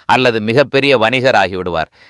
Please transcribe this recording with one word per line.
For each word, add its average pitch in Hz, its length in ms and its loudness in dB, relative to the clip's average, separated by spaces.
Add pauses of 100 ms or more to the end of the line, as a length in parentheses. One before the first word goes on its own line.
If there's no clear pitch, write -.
அல்லது 120 360 0
மிகப்பெரிய 131 560 0
வணிகர் 117 440 0
ஆகிவிடுவார். 90 500 -4 (180)